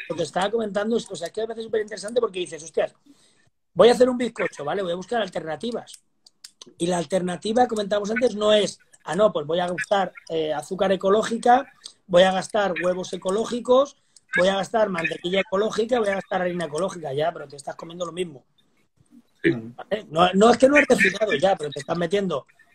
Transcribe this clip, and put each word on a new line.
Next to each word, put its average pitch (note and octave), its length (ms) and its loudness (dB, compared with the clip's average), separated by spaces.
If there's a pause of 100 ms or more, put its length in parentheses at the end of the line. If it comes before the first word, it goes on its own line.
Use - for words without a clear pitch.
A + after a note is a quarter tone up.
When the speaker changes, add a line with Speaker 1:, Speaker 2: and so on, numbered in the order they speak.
Speaker 1:
lo D#3+ 60 -6
que E3 80 -4
estaba F#3 280 -2
comentando, G#3+ 460 -2
es, - 120 -4
o F#3+ 60 -10
sea, E3 120 -8
es - 60 -14
que G#3+ 80 -6
a A3+ 40 -2
veces A3+ 140 -10
es A3+ 60 -10
superinteresante G#3+ 540 -4
porque G3 200 -2
dices, D#3 240 -8
"Hostias, - 300 -4 (800)
voy G3+ 160 8
a B3 40 6
hacer B3 160 6
un B3 80 -2
bizcocho, A3 480 -4
¿vale? F3 160 -4
Voy F3 100 -4
a F3 40 -4
buscar G#3+ 260 -6
alternativas". F3+ 720 -8 (840)
Y E3+ 100 -2
la F3+ 100 0
alternativa, F#3 720 0
comentamos G#3 440 -2
antes, A#3 240 0
no G#3+ 180 2
es, G3+ 260 2 (240)
"Ah, D#3 120 -6
no, G#3 180 4
pues D3+ 140 -2
voy E3+ 120 -2
a F3 80 -2
gastar, F3+ 460 -2 (160)
eh, D#3+ 240 -2
azúcar F#3 380 -2
ecológica, A3 800 2 (360)
voy F3+ 160 6
a F#3+ 80 6
gastar F#3+ 420 -2
huevos F3+ 400 -2
ecológicos, A3+ 840 0 (380)
voy F3 120 4
a G3 80 2
gastar G3+ 340 0
mantequilla F3 520 -2
ecológica, G#3+ 580 0
voy G#3 100 0
a G3 60 -2
gastar F#3 260 -4
harina F3 240 -2
ecológica". D#3 480 -6
Ya, D3+ 200 0
pero D3+ 140 -14
te C#3 80 -18
estás D#3 200 -12
comiendo E3+ 300 -10
lo E3 60 -10
mismo. E3 340 -10 (1000)
Speaker 2:
Sí. - 80 4 (240)
Speaker 1:
¿Vale? G#3 340 -8
No, E3+ 240 4
no G#3 180 6
es A#3+ 60 2
que C4+ 120 6
no D4 80 4
es C#4 100 6
refinado G#3+ 480 2
ya, F3+ 200 2
pero D3 160 -6
te C#3+ 80 -10
estás E3 180 -6
metiendo F3 480 -2 (300)